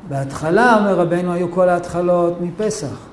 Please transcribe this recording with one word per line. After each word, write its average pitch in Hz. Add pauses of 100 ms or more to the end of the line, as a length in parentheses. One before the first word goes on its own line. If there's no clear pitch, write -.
בהתחלה, 160
אומר 202
רבנו, 175
היו 175
כל 185
ההתחלות 175
מפסח. 175 (140)